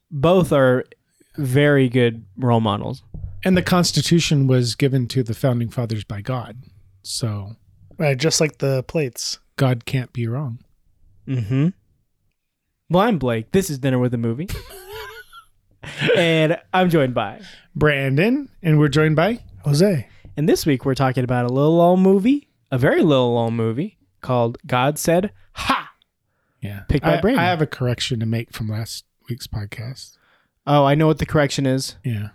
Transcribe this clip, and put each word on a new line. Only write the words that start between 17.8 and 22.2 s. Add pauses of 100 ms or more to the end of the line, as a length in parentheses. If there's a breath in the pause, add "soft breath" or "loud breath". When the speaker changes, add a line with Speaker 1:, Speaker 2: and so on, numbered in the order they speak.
Speaker 2:
and
we're
joined
by (240)
Speaker 3:
Jose. (320 soft breath)
Speaker 1:
And
this
week
we're
talking
about
a
little
old
movie, (220)